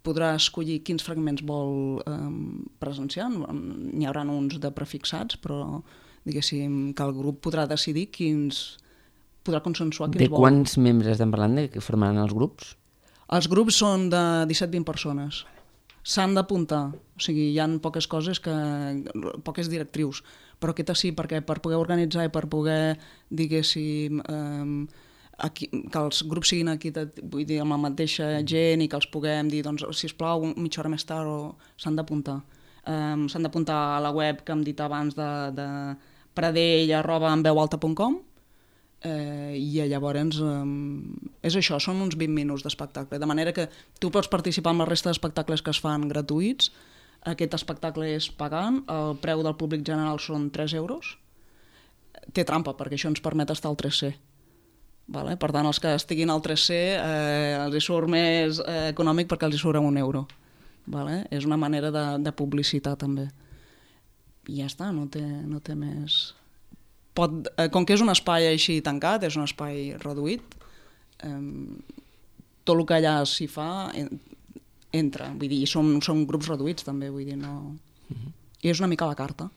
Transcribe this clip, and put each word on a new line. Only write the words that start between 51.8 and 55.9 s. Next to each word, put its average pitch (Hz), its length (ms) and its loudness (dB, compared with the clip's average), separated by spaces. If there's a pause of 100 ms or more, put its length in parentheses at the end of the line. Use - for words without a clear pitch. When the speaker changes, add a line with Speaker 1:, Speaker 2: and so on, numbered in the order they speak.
Speaker 1:
Té 180 120 0
trampa, 151 280 -2
perquè 143 240 -8
això 156 140 -2
ens 151 100 -2
permet 151 320 0
estar 156 160 -4
al 147 80 -2
tres - 220 -2
C. 139 100 -2 (960)
Vale? 139 300 -4
Per 156 140 0
tant, 147 160 2
els 147 120 2
que 160 140 0